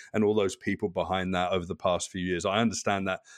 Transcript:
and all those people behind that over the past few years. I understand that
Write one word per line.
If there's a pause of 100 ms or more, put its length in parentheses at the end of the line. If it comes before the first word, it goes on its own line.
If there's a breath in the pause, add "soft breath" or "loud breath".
(140)
and
all
those
people
behind
that
over
the
past
few
years.
I
understand
that (180 loud breath)